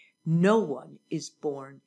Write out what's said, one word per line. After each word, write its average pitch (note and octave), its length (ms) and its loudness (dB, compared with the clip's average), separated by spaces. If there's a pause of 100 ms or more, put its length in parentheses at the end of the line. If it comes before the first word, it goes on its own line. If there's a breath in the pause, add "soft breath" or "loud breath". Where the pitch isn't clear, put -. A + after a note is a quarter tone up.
(260 soft breath)
No F3+ 340 4
one C#3+ 400 -6 (100)
is D#3+ 200 -8
born C#3 580 -10